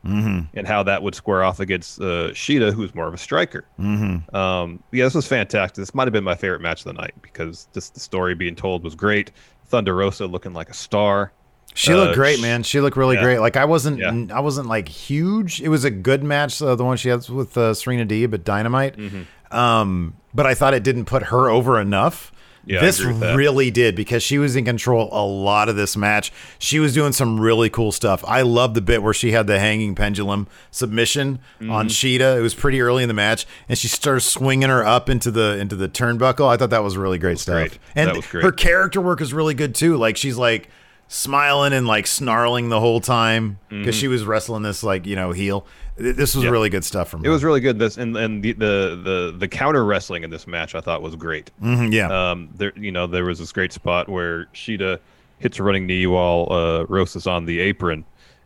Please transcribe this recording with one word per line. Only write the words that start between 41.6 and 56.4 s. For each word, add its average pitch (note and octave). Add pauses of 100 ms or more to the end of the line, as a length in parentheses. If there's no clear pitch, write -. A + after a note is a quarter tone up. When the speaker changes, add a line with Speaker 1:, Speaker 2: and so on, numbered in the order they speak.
Speaker 1:
and, B2+
like, G#2+
snarling A#2+
the A2+
whole A#2
time A2+ (120)
'cause G#2
Speaker 2:
Mm-hmm. G#2
Speaker 1:
she A2
was B2
wrestling A2
this, G#2
like, F#2+
you G2
know, F#2
heel. G2 (320)
Th-, B2
this C3
was C3
Speaker 2:
Yeah. A#2+
Speaker 1:
really A2
good F#2
stuff F2+
from E2
Speaker 2:
It -
Speaker 1:
her. D#3
Speaker 2:
was C#3+
really D3+
good. B2
This A2
and, A#2
and A2
the, A2
the, G2
the, F2+
the F#2
counter C#3
wrestling F#2+
in E2
this D#2+
match E2
I E2
thought D#2+
was D#2+
great. D#2+ (100)
Speaker 1:
Mm-hmm, A#2
yeah. G#2+ (240)
Speaker 2:
Um, F2
there, G2+
you G2+
know, F2+
there F2+
was F2
this E2
great F#2
spot F2
where F2
Shida F#2+ (400)
hits -
a G2
running F#2+
knee F#2
while, F2